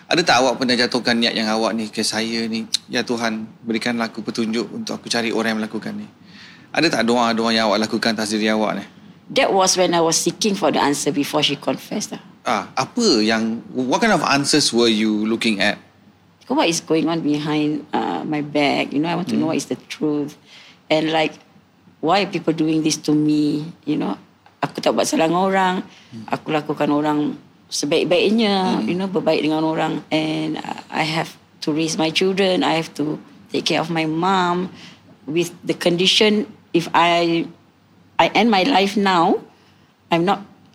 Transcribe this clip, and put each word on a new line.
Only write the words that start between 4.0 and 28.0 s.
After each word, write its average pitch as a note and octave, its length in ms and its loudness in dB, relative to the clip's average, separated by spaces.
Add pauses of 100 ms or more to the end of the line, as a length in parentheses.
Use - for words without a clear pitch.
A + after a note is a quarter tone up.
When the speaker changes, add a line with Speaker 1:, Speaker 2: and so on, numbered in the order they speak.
Speaker 1:
aku A2 140 -10
petunjuk A2+ 480 -4
untuk A2 260 -8
aku - 120 -14
cari A#2 240 -2
orang A2 240 0
yang G#2+ 40 -4
melakukan G#2+ 360 -6
ni"? G#2 120 -12 (600)
Ada D#3 220 2
tak A2+ 140 0
doa-doa A#2 440 2
yang A2+ 180 2
awak G#2 140 2
lakukan A2 320 0
atas G#2+ 160 -4
diri G#2+ 180 0
awak G#2+ 300 0
ni? G2 80 -8 (460)
Speaker 2:
That C4 180 2
was F#3 240 4
when F3+ 180 2
I E3+ 100 2
was D#3+ 140 2
seeking G3 380 0
for D#3+ 160 0
the C#3 100 0
answer C#3+ 300 0
before C#3+ 320 0
she D3+ 140 0
confessed - 560 -6
lah. - 100 -12 (220)
Speaker 1:
Ah, G#2+ 300 -2
apa A#2+ 500 2
yang, A2+ 460 0
what B2+ 300 0
kind A3+ 120 4
of E3 100 4
answers C#3+ 480 2
were A#2 220 4
you G#2+ 320 2
looking A2 360 0
at? G2 200 0 (680)
Speaker 2:
What C#4 220 0
is E3 120 0
going D#3+ 280 0
on E3 140 -2
behind, D3+ 680 -2
uh, - 320 -4
my D3+ 200 -4
back? C#3+ 500 0
You C#3 80 0
know, D#3+ 80 0
I E3+ 80 -2
want F3 160 -4
to D3 40 0
know - 120 0
Speaker 1:
Hmm. - 80 -2
Speaker 2:
what - 20 0
is - 80 -4
the B2+ 160 -6
truth. D3 540 -4 (500)
And, D#3 240 0
like, D#3 300 0 (600)
why F3+ 220 2
are F#3+ 80 -2
people E3 220 -2
doing D#3+ 300 2
this D#3 200 0
to D3+ 140 2
me? D3+ 480 2 (180)
You D3+ 160 -2
know, G3 220 -4 (400)
aku - 180 -6
tak - 140 2
buat - 140 2
salah D#3+ 200 2
dengan F3 160 2
orang. F#3+ 340 2 (360)
Speaker 1:
Hmm. A2+ 180 -16
Speaker 2:
Aku C#3+ 220 -6
lakukan D3 400 -2
orang D3 480 0 (340)
sebaik-baiknya, F3+ 800 2 (220)